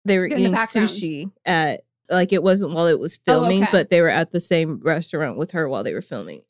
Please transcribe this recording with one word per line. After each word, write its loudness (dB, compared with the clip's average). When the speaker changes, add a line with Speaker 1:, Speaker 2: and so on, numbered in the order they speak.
Speaker 1:
they 2
were 0
Speaker 2:
In -4
the 0
Speaker 1:
eating 2
Speaker 2:
background. 0
Speaker 1:
sushi -8
at, 0
like, 2
it 2
wasn't 2
while 0
it 2
was -6
Speaker 2:
Oh, 4
Speaker 1:
filming, 2
Speaker 2:
okay. 2
Speaker 1:
but 2
they 4
were 4
at 0
the -2
same -2
restaurant -2
with -6
her -4
while -4
they -6
were -8
filming. -14